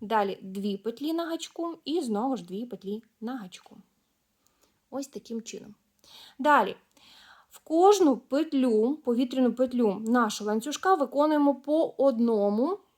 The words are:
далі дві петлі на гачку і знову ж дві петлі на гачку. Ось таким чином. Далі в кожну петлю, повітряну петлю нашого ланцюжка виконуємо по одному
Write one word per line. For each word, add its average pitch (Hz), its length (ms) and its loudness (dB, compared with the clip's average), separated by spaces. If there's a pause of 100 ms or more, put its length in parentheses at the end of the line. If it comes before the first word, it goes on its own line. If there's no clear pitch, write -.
далі 202 400 -2
дві 196 360 -6
петлі 240 360 -6
на 339 120 -4
гачку 330 600 -8
і 330 160 -2
знову 240 360 -2
ж 180 60 -10
дві 185 220 -10
петлі 208 380 -10 (180)
на 247 160 -10
гачку. - 400 -18 (1120)
Ось 269 180 -10
таким 226 340 -12
чином. - 340 -16 (640)
Далі 262 360 4 (760)
в - 100 -20
кожну 339 580 6
петлю, 262 760 0
повітряну 247 580 0
петлю 247 460 0
нашого 220 480 0
ланцюжка 277 480 0
виконуємо 285 600 2
по 294 420 0
одному 233 840 2 (180)